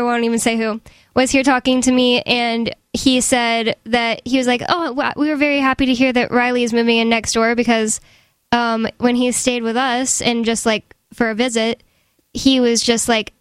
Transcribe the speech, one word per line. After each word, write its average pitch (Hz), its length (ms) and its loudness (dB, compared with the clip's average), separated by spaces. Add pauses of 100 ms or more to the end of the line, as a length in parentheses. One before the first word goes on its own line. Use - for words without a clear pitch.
won't 240 220 0
even 233 160 0
say 226 180 0
who, 220 240 -4 (320)
was 254 160 2
here 269 140 2
talking 254 380 2
to 254 100 2
me, 247 300 2
and 233 520 -2 (200)
he 254 280 2
said 233 540 0 (100)
that 233 400 -2
he 247 120 0
was 254 100 0
like, 247 200 0
"Oh, 330 260 -2
wa-, 269 240 -2
we 294 120 0
were 311 60 -2
very 285 240 0
happy 262 280 0
to 254 60 2
hear 254 200 2
that 240 180 0
Riley 247 320 0
is 226 100 -2
moving 233 240 2
in 226 120 2
next 226 240 -2
door 226 220 0
because, 226 440 0 (540)
um, 226 340 0 (100)
when 247 180 2
he 247 180 0
stayed 240 300 -2
with 226 140 -2
us 254 440 -2
and 233 240 0
just, 226 200 -2
like, 220 300 -2 (180)
for 233 160 -2
a 220 60 -4
visit, 233 480 -2 (500)
he 269 280 2
was 233 200 2
just, 233 280 0
like, 220 320 -2